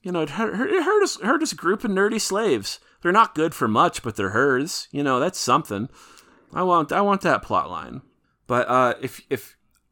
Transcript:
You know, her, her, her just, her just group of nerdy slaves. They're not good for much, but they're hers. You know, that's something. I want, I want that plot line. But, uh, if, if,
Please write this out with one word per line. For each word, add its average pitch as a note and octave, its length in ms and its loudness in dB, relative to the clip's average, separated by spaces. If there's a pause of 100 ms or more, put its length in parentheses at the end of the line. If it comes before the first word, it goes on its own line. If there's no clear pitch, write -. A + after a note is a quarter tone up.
You F3+ 120 -6
know, E3 120 -2
her, F3+ 300 -4
her, E4 280 0
her G4+ 180 2
just, - 220 0
her B3+ 140 2
just D4 200 -4
group G3 260 0
of A#3 80 -2
nerdy G3+ 300 2
slaves. F#3+ 580 0 (220)
They're F3 100 2
not G#3+ 240 4
good D#3 180 0
for B2+ 140 0
much, C3 340 2
but A2+ 140 -6
they're G2 140 -2
hers. C3 600 0
You C#3+ 120 -4
know, C3 160 2
that's E3+ 200 -2
something. B2 500 0 (640)
I E3+ 100 -4
want, F3 300 2
I F#3+ 80 2
want G3+ 200 2
that D3 200 2
plot E2+ 280 -2
line. D#2+ 320 -12 (460)
But, B2 220 0
uh, B2 320 4
if, - 180 -10 (100)
if, - 280 -8 (340)